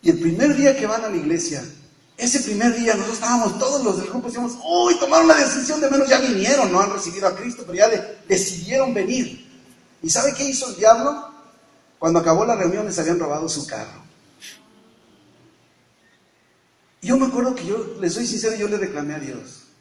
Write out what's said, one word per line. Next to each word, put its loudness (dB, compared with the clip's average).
Y 4
el 4
primer 2
día 6
que -2
van -2
a -4
la -4
iglesia, -4
ese 0
primer 0
día 2
nosotros -4
estábamos, 0
todos 0
los 0
del -6
grupo, -8
decíamos, -6
"Uy, 2
tomaron 6
la 10
decisión, 0
de 2
menos 2
ya 6
vinieron, 2
no 4
han 2
recibido -4
a -2
Cristo, -10
pero -10
ya 6
de-, -6
decidieron -2
venir". -4
¿Y -6
sabe 2
qué -4
hizo -4
el -12
diablo? 2
Cuando 2
acabó 2
la 0
reunión -2
les -6
habían -2
robado -4
su -8
carro. -14
Y -10
yo 4
me 4
acuerdo -2
que -10
yo, -6
les -2
soy -4
sincero, -4
yo -4
le -2
reclamé -6
a -10
Dios. -14